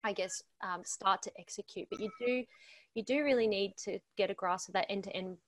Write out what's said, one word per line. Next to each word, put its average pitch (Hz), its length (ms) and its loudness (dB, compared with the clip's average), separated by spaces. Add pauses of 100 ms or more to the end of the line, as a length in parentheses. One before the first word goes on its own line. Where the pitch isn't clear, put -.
I 214 100 0
guess, 185 300 -2 (200)
um, 180 220 -4
start 190 380 2
to - 160 -8
execute. - 520 -10
But - 100 -6
you 214 100 -2 (140)
do, 247 200 2 (500)
you 226 100 -2
do 285 180 4
really 254 240 6
need 196 380 2
to 202 140 -2 (180)
get 190 140 2
a 196 40 0
grasp 180 340 -2
of 180 60 -16
that 190 160 2
end-to-end 185 460 -4 (120)